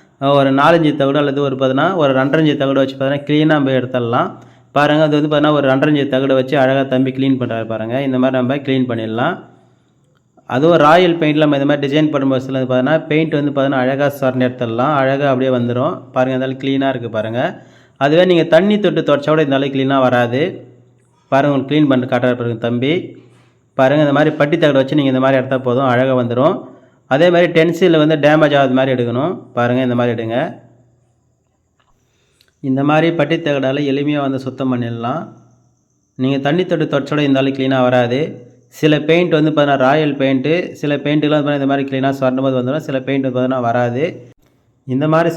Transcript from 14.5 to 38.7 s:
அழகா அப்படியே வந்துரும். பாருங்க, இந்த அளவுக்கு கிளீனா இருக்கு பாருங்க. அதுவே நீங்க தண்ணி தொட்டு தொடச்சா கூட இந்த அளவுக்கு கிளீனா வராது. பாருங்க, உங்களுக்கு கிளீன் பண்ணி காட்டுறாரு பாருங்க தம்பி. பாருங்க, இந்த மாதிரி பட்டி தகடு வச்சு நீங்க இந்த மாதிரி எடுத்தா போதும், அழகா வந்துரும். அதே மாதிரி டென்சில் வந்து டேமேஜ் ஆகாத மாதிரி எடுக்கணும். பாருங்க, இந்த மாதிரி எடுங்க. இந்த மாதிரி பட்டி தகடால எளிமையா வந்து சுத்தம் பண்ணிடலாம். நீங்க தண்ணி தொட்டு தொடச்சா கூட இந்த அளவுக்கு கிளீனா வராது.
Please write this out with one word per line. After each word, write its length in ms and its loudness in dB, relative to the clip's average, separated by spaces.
அழகா 340 0
அப்படியே 280 0
வந்துரும். 460 -2
பாருங்க, 220 0
இந்த 100 -2
அளவுக்கு 220 -8
கிளீனா 220 -2
இருக்கு 220 -6
பாருங்க. 520 -6
அதுவே 280 2
நீங்க 180 2
தண்ணி 360 2
தொட்டு 220 0
தொடச்சா 280 0
கூட 140 2
இந்த 140 0
அளவுக்கு 220 -2
கிளீனா 220 0
வராது. 640 0
பாருங்க, 280 2
உங்களுக்கு 180 -4
கிளீன் 140 4
பண்ணி 160 2
காட்டுறாரு 320 0
பாருங்க 180 -4
தம்பி. 680 -4
பாருங்க, 280 2
இந்த 120 2
மாதிரி 200 2
பட்டி 240 0
தகடு 200 2
வச்சு 160 0
நீங்க 160 2
இந்த 100 0
மாதிரி 180 2
எடுத்தா 200 -2
போதும், 260 -2
அழகா 300 2
வந்துரும். 480 0
அதே 240 2
மாதிரி 220 2
டென்சில் 460 2
வந்து 180 2
டேமேஜ் 400 4
ஆகாத 160 2
மாதிரி 300 0
எடுக்கணும். 380 -4
பாருங்க, 280 0
இந்த 120 -2
மாதிரி 280 -2
எடுங்க. 320 -4
இந்த 240 -2
மாதிரி 300 2
பட்டி 220 0
தகடால 500 -2
எளிமையா 340 -2
வந்து 180 -2
சுத்தம் 380 -4
பண்ணிடலாம். 520 -6
நீங்க 220 -2
தண்ணி 280 0
தொட்டு 180 -2
தொடச்சா 240 -4
கூட 140 -2
இந்த 160 2
அளவுக்கு 260 -2
கிளீனா 180 0
வராது. 640 0